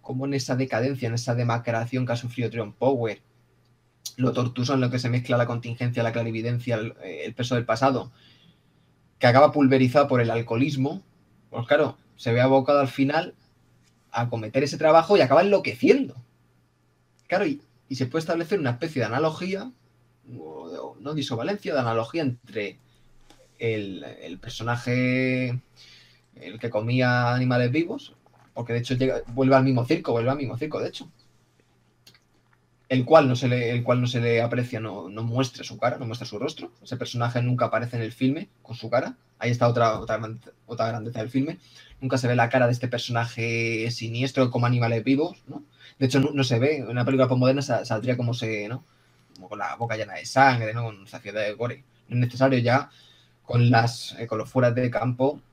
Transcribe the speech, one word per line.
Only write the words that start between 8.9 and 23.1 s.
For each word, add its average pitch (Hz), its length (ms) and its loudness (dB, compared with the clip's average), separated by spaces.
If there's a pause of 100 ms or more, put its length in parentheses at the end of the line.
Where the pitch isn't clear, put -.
que 123 80 6
acaba 143 240 8
pulverizado 135 560 4
por 127 120 2
el 117 120 0
alcoholismo, 135 720 -2 (460)
pues 123 180 -8
claro, 147 280 2 (200)
se - 160 -2
ve 120 80 2
abocado 135 400 4
al 135 80 0
final 143 460 0 (760)
a 120 180 -2
cometer 113 360 -2
ese 139 140 -6
trabajo 160 380 6
y 165 40 8
acaba 139 220 6
enloqueciendo. 202 760 2 (1120)
Claro, 190 180 0
y, - 160 -4 (260)
y 135 60 -6
se 127 120 -2
puede 160 160 -2
establecer 170 360 -2
una 135 120 0
especie 139 280 -6
de 110 80 0
analogía, 180 640 -2 (680)
o - 320 -14
de, - 100 -12
o - 200 -12
no 147 160 -8
disovalencia, 151 580 -4
de 139 80 2
analogía 117 420 -2
entre 117 560 -6 (840)